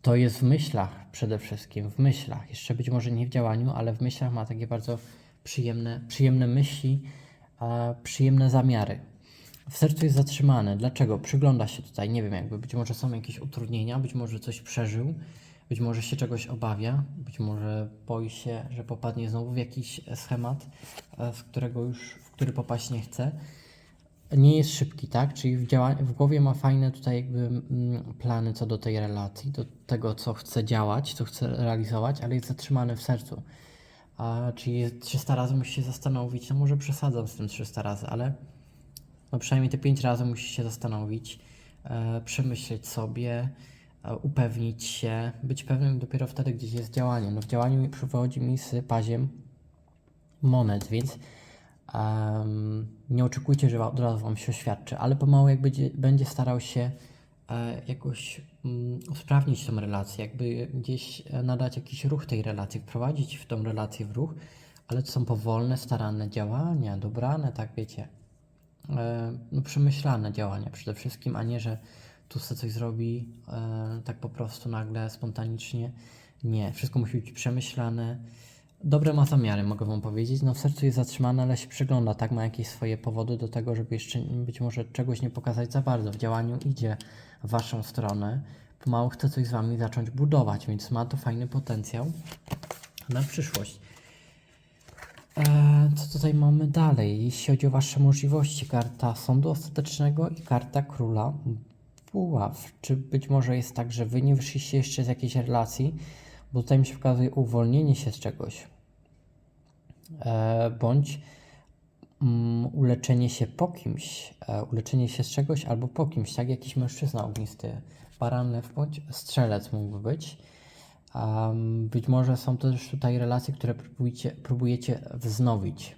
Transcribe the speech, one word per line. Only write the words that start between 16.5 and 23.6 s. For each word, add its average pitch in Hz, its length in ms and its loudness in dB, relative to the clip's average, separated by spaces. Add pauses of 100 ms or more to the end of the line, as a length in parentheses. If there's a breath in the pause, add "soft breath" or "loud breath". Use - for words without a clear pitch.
być - 220 -12
może 107 500 -2 (180)
boi 113 220 -4
się, 113 420 -8
że 120 120 -8
popadnie 117 460 -6
znowu 117 220 -4
w 123 60 -2
jakiś 120 440 -6 (140)
schemat, 120 520 -4 (500 loud breath)
e, 117 160 -4
z - 100 -16
którego 120 400 -4
już, 123 260 -6
w - 220 -20
który 139 220 -2
popaść 120 360 -4
nie 117 120 -2
chce. 127 300 -4 (1040 loud breath)